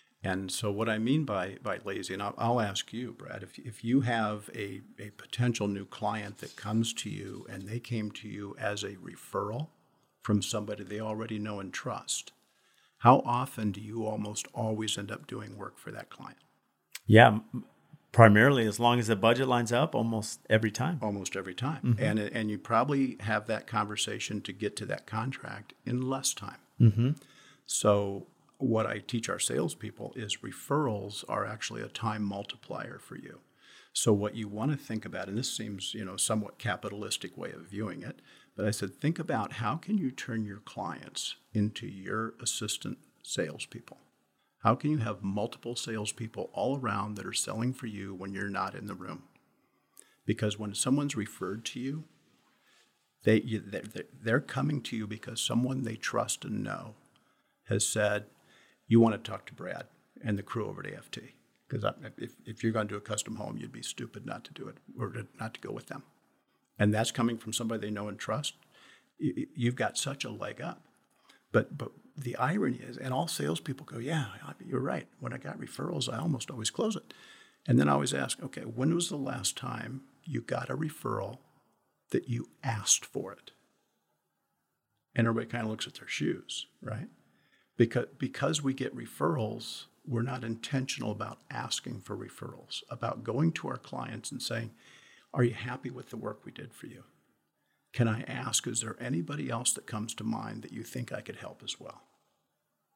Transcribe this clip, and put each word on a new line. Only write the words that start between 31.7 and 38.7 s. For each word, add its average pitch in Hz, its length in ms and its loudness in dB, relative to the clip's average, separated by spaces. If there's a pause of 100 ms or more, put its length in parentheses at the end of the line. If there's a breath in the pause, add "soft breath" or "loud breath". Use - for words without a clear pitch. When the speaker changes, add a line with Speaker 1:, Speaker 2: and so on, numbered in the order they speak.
Speaker 1:
a 107 80 -8
time 107 340 -2
multiplier - 760 -6
for - 180 -14
you. - 220 -16 (520 soft breath)
So - 220 4
what 101 200 4
you 107 140 -6
wanna 120 300 0
think 110 260 -6
about, 92 240 -6
and 98 100 -4
this - 160 -2
seems, 104 400 -6
you 104 120 -6
know, 95 100 -8
somewhat 104 420 0
capitalistic 101 800 -4
way 85 140 -8
of 80 160 -14
viewing 98 340 -6
it, - 200 -12 (340 soft breath)
but 101 100 -2
I 104 60 4